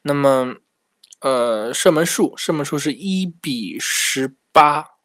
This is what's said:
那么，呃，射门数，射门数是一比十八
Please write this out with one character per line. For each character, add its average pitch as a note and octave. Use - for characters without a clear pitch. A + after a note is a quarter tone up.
那 D3
么， C3+
呃， A#2+
射 -
门 D#3+
数， -
射 -
门 D3+
数 D3
是 C#3+
一 F#3
比 A#2+
十 -
八 D3